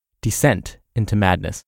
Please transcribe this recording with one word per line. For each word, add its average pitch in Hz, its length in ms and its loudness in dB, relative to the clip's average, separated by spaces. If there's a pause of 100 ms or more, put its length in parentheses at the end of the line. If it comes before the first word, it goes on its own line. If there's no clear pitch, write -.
(220)
Descent - 560 0 (180)
into 107 200 0
madness. 95 520 0